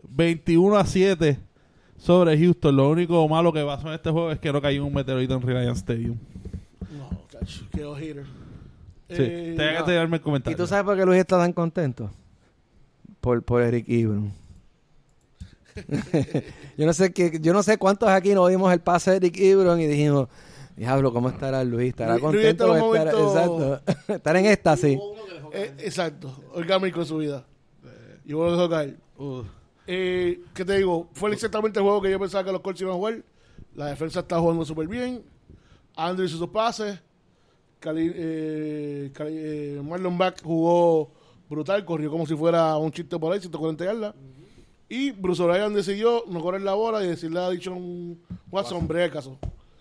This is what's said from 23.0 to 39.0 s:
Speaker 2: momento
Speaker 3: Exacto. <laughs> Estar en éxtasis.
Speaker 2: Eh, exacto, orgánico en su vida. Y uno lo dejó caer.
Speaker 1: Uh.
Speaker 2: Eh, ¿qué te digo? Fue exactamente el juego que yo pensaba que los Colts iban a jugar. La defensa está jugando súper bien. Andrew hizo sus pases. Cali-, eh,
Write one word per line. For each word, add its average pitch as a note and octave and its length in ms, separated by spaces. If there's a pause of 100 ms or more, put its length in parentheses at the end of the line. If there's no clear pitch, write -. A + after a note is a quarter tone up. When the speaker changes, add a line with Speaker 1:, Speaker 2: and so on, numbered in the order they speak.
Speaker 2:
momento E3 600
Speaker 3:
Exacto. - 340
<laughs> - 0
Estar E3 220
en F#3+ 120
éxtasis. D#3 520 (540)
Speaker 2:
Eh, G3 260
exacto, D#3+ 640 (100)
orgánico F3+ 460
en E3+ 60
su D#3 140
vida. C#3+ 260 (800)
Y D3 80
uno D#3+ 140
lo E3+ 100
dejó F3 120
caer. D#3 280 (200)
Speaker 1:
Uh. C3+ 260 (440)
Speaker 2:
Eh, F3+ 540 (120)
¿qué F#3 120
te G3 120
digo? F3 360
Fue G#3 180
exactamente G#3+ 480
el G3 60
juego G3+ 160
que F#3+ 100
yo F#3+ 80
pensaba F#3+ 240
que F#3+ 80
los F#3 100
Colts F#3 200
iban F#3+ 120
a F3+ 40
jugar. A3 260 (500)
La C#3+ 140
defensa D3+ 320
está E3+ 200
jugando E3 260
súper D#3 240
bien. B3 340 (720)
Andrew F#3 320
hizo D#3+ 100
sus E3+ 120
pases. G#3 500 (800)
Cali-, D#3+ 340
eh, D#3 1000